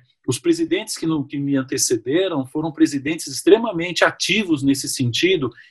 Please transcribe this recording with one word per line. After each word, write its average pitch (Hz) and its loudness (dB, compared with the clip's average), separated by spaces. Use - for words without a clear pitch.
Os - 0
presidentes 170 0
que, 170 -6
no, 151 0
que 143 -8
me 143 0
antecederam 135 -2
foram 156 -6
presidentes 156 -2
extremamente 180 2
ativos 170 0
nesse 139 0
sentido 135 0